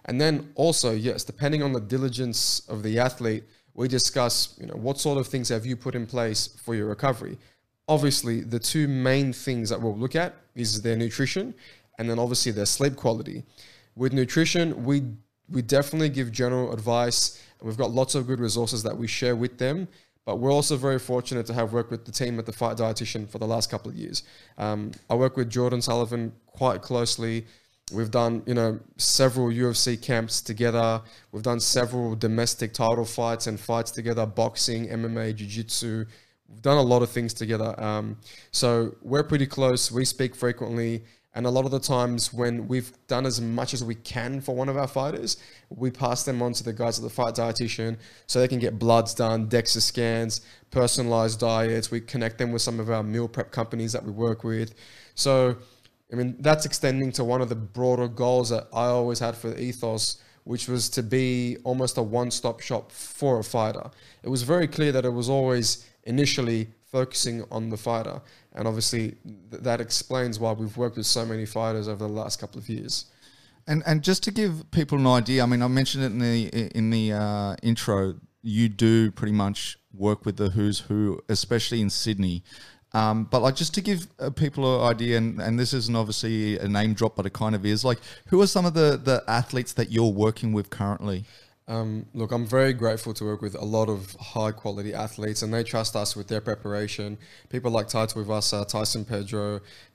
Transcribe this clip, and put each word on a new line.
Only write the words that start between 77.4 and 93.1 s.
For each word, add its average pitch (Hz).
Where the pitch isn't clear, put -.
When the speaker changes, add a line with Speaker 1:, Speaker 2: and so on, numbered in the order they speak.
Speaker 2:
intro, 98
you 113
do 113
pretty 107
much 101
work 101
with 110
the 101
who's 104
who, 104
especially 113
in 101
Sydney. 95
Um, 110
but, 123
like, 135
just 160
to 208
give, 190
uh, 127
people 135
an 120
idea, 117
and, 113
and 113
this 123
isn't 117
obviously 110
a 101
name 104
drop, 110
but 95
it 98
kind 110
of 95
is, 107
like, 120
who 185
are 202
some 185
of 170
the, 151
the 127
athletes 120
that -
you're 113
working 110
with 104
currently? 101
Speaker 1:
Um, 110
look, 113
I'm 120
very 131
grateful 113